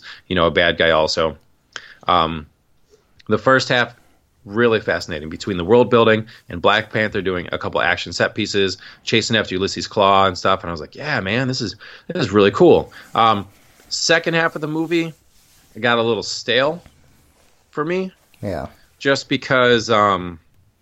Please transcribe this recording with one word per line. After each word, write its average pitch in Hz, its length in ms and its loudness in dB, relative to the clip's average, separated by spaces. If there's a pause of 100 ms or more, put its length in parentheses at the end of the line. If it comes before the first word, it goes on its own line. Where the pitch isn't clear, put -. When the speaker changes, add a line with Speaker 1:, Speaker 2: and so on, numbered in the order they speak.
(280)
Speaker 1:
you 92 80 -4
know, 85 120 2
a 80 40 0
bad 85 260 2
guy 82 140 2
also. 78 460 0 (720)
Um, 82 400 0 (800)
the 107 100 0
first 131 320 2
half, 123 240 0 (520)
really 110 340 0
fascinating 82 500 -6
between 90 280 -6
the 85 80 -4
world 117 240 4
building 110 360 4 (220)
and 85 140 -10
Black 101 320 0
Panther 107 280 -4
doing 87 300 -4
a 80 80 -6
couple 78 220 -4
action 87 320 -2
set 107 220 -2
pieces, 98 420 -2 (260)
chasing 113 320 0
after 101 180 -2
Ulysses 95 340 -4
Klaue 98 400 4
and 90 100 -4
stuff. 95 260 0
And 90 60 -10
I - 20 -6
was 82 100 -8
like, - 140 -18
"Yeah, 139 240 -6
man, 110 300 -2
this 127 120 -6
is, 101 140 -8 (320)
this 175 180 -4
is 92 60 -4
really 101 200 6
cool." 120 400 6 (220)
Um, 107 320 2 (440)
second 165 460 -2
half 165 200 0
of 160 60 -10
the 151 60 -8
movie, 160 460 -4 (600)
it 113 60 -16
got 120 180 2
a - 40 2
little 110 200 -2
stale 139 580 -2 (880)
for 151 140 -6
me. 185 300 -6 (280)
Speaker 2:
Yeah. 87 260 -8 (300)
Speaker 1:
Just 139 320 -2
because, 123 600 2
um, 95 500 0 (420)